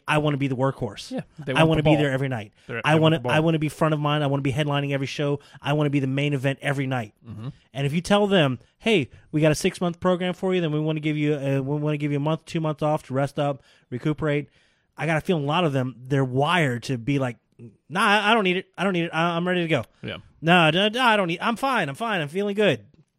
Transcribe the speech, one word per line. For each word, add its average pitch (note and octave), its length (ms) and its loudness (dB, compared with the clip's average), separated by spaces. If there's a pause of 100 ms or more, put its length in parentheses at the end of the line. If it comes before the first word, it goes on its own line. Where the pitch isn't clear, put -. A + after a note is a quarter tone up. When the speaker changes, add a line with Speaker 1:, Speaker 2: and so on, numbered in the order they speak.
Speaker 1:
"I D3+ 100 2
wanna D3 200 0
be C#3 100 -2
the C3 80 -2
workhorse. B2 560 -4
Speaker 2:
Yeah, C4 100 -6 (160)
they D3 160 -8
Speaker 1:
I C#3+ 40 2
Speaker 2:
want D#3+ 120 6
Speaker 1:
wanna D#3+ 140 2
Speaker 2:
the - 0 -
Speaker 1:
be D3+ 80 4
Speaker 2:
ball. D#3 100 6
Speaker 1:
there C#3+ 100 2
every C3+ 160 -2
night. A2 260 -8 (120)
Speaker 2:
They're, A#2+ 180 -8
Speaker 1:
I D3+ 120 4
Speaker 2:
they D#3+ 40 4
want - 40 4
Speaker 1:
wanna, D#3+ 140 6
Speaker 2:
the C3 40 -8
ball. B2 120 -2
Speaker 1:
I D3+ 80 4
wanna E3 180 2
be D3+ 100 -2
front D#3 240 0
of D3+ 60 -2
mind. D3 240 0
I C#3+ 40 0
wanna C#3 140 0
be C#3 100 0
headlining C#3+ 420 -2
every C#3 120 -2
show. C#3+ 340 -2 (220)
I C3+ 120 -2
wanna D3+ 180 2
be C#3+ 80 2
the C3+ 80 0
main C#3 260 0
event C3+ 300 -2
every C#3 240 -2
night." B2 260 -4 (100)
Speaker 2:
Mm-hmm. A2+ 260 -12 (220)
Speaker 1:
And C#3 140 -4
if C#3 80 -2
you E3+ 80 0
tell G3+ 240 2
them, D#3+ 320 4 (220)
"Hey, G3 320 0 (200)
we D#3 80 0
got D#3 120 6
a D3+ 40 2
six-month F3+ 440 -2
program F3+ 340 0
for F#3 220 -2
you, F3+ 60 0
then D#3+ 100 -2
we D3+ 80 0
wanna D#3 220 -2
give D3+ 160 -2
you, D3+ 180 2
uh, C#3 260 0
we C#3 160 -4
wanna D3+ 200 -2
give D3 120 -2
you C#3+ 80 0
a - 20 -2
month, D#3 260 -2
two - 140 -6
months D#3 220 -4
off D3+ 220 0
to - 100 -10
rest C3+ 240 -2
up, C#3+ 240 -2 (300)
recuperate." D3 580 -2 (480)
I C#3 80 -6
got D#3+ 120 0
a D3 40 -2
feeling D#3+ 220 -2
a C#3 40 -2
lot D#3+ 180 0
of D3 80 0
them, B2+ 260 -2
they're C3+ 260 0
wired C3+ 580 0
to C3 140 -4
be C3 220 -2
like, B2+ 180 -4 (500)
"Nah, F#3 160 -4
I, G#3 280 4
I - 20 4
don't A3+ 100 4
need F3+ 140 2
it. F#3 80 -6 (100)
I - 80 -4
don't G3 100 0
need E3+ 120 0
it. E3+ 80 -8
I, E3+ 240 0
I'm F3 100 0
ready F3+ 140 0
to E3 60 -2
go. D3 160 0 (180)
Speaker 2:
Yeah. G#2 160 -10 (240)
Speaker 1:
No, D#3+ 300 6
no, F#3+ 180 0
no, A#3 140 -4
I A3+ 120 4
don't G3 120 2
need, F3 140 -4
I'm A3+ 160 -2
fine. A#3+ 320 0
I'm C#3 60 -8
fine. G#3+ 260 -4
I'm D3 60 -4
feeling G3 280 -4
good." G3 280 2 (360)